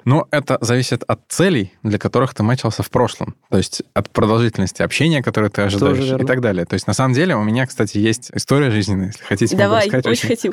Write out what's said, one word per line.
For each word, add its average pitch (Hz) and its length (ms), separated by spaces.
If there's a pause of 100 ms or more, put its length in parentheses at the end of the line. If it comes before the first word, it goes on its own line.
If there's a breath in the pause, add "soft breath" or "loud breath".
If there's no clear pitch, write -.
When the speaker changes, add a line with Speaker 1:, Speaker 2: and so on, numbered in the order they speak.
Speaker 1:
Ну, 135 260
это 143 300
зависит 123 460
от - 220
целей, 160 440 (100)
для 104 160
которых 123 360
ты - 80
мэчился 117 400
в - 80
прошлом. - 440 (160)
То 110 80
есть - 240 (120)
от - 160
продолжительности 107 720
общения, 147 400
которое 107 260
ты 104 140
ожидаешь, 101 340
Speaker 2:
Тоже 131 140
верно. 131 120
Speaker 1:
и 131 40
так 131 140
далее. 95 260
То - 80
есть 92 120
на 101 80
самом 131 200
деле 165 220
у 107 60
меня, 117 240
кстати, 107 320
есть 110 360
история 135 360
жизненная, 98 380
если - 160
хотите, - 320
могу 202 80
Speaker 3:
Давай, 214 220
Speaker 1:
рассказать. 254 200
Speaker 3:
очень 226 60
Speaker 1:
Очень, 226 160
Speaker 3:
хотим. 226 240